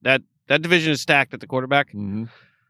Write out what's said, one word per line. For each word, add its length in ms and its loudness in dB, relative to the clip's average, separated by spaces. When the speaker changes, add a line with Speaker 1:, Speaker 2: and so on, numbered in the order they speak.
Speaker 1:
that, 180 2
that 140 2
division 320 2
is 80 -2
stacked 320 2
at 80 -14
the 60 -18
quarterback 420 0
Speaker 2:
Mm-hmm. 360 -6